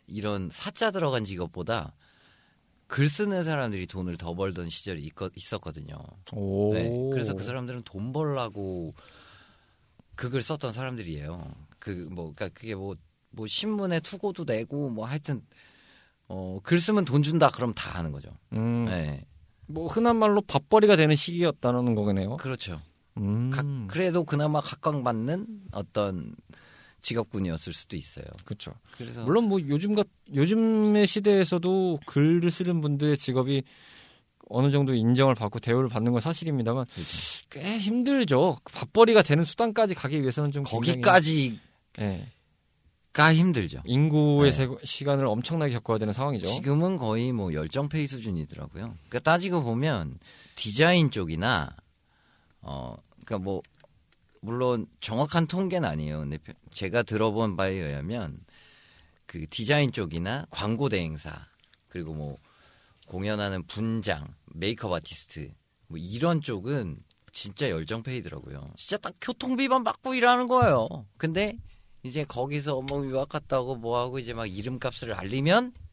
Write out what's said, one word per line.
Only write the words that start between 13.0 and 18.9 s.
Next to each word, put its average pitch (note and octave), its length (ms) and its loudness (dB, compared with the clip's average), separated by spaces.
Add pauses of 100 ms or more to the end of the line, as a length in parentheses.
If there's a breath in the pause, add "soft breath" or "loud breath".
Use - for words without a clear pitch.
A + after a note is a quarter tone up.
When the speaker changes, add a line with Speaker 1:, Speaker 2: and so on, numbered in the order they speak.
Speaker 1:
뭐 A2 160 -10
신문에 G3 540 -2
투고도 F#3 420 -6
내고 B2+ 480 -4
뭐 A2 160 -6
하여튼, C#3+ 340 -6 (880 soft breath)
어, F#2 380 -8
글 F3 160 2
쓰면 G3 240 2
돈 C#3+ 180 2
준다 D3 280 4
그럼 A#2+ 240 -2
다 F2+ 220 -10
하는 E2 140 -4
거죠. D2 260 -12 (180)
Speaker 2:
음. A#2 320 0
Speaker 1:
네. D#2 380 -4 (440)